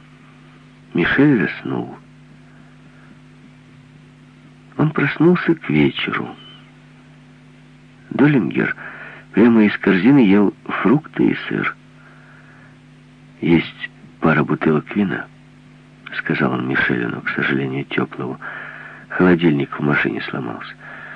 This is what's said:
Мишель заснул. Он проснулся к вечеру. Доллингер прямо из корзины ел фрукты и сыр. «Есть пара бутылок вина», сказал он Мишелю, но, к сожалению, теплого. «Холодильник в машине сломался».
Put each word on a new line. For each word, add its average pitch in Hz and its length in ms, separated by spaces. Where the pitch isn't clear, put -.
Мишель 127 460
заснул. 65 560
Он 156 120
проснулся 160 640
к - 140
вечеру. - 640
Доллингер 82 640
прямо 113 320
из 104 140
корзины 101 420
ел 101 340
фрукты - 680
и - 60
сыр. 52 260
«Есть - 500
пара 76 240
бутылок 76 500
вина», 87 320
сказал - 340
он 64 160
Мишелю, 62 420
но, - 100
к - 100
сожалению, 67 540
теплого. - 540
«Холодильник 85 680
в 76 40
машине 71 400
сломался». 58 520